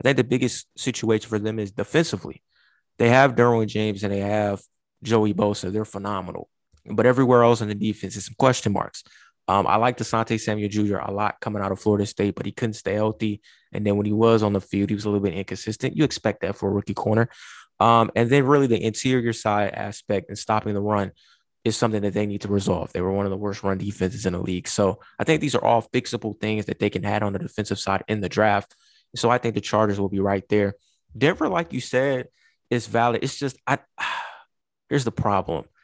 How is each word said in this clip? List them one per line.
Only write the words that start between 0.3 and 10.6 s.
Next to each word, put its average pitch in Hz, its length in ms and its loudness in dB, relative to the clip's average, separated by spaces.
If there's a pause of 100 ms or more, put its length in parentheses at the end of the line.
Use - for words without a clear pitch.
situation 110 520 -2
for 107 120 -2
them 110 180 -6
is 101 140 -6
defensively. - 720 -2 (560)
They 117 120 4
have 131 240 6
Derwin 117 320 4
James 104 380 -4
and 101 80 -2
they 98 80 -2
have 101 420 -2 (400)
Joey 107 320 2
Bosa. 101 380 -2
They're 107 120 -2
phenomenal. 98 640 -8 (420)
But 110 140 0
everywhere 123 380 6
else 117 180 6
in 107 80 -4
the 104 60 -4
defense 101 420 -6
is 98 80 -10
some - 140 -16
question 123 340 4
marks. - 320 -4 (420)
Um, 98 200 4
I 101 100 4
like 123 220 2
Asante 113 420 -2
Samuel 104 300 -2